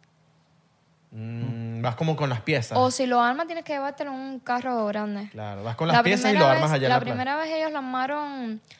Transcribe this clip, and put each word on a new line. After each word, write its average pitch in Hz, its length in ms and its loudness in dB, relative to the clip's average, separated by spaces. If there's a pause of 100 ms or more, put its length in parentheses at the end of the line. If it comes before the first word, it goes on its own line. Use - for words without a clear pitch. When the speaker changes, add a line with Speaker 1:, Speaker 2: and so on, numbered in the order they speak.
(1120)
Speaker 1:
Mm, 113 720 -6
vas 120 140 -2
como 160 200 0
con 139 140 0
las 117 120 -2
piezas. 139 360 0
Speaker 2:
O 254 120 6
si 262 160 0
lo 240 140 4
armas, 262 260 2
tienes 330 180 -8
que 302 100 -6
llevártelo 285 380 -6
en 262 60 -8
un 269 220 -10
carro 247 460 -2
grande. 208 440 -4
Speaker 1:
Claro, 104 340 -10
vas 117 120 -4
con 160 120 0
las 240 80 6
Speaker 2:
La 240 60 8
Speaker 1:
piezas 196 240 4
y 214 80 4
Speaker 2:
primera 151 120 8
Speaker 1:
lo 135 60 8
armas 151 180 4
Speaker 2:
vez, 151 60 4
Speaker 1:
allá 135 100 2
en - 40 4
Speaker 2:
la - 60 6
Speaker 1:
la - 40 4
playa. - 140 -4
Speaker 2:
primera 262 220 -2
vez 311 180 -2
ellos 311 180 -2
lo 302 60 -4
armaron, 262 800 -4 (200)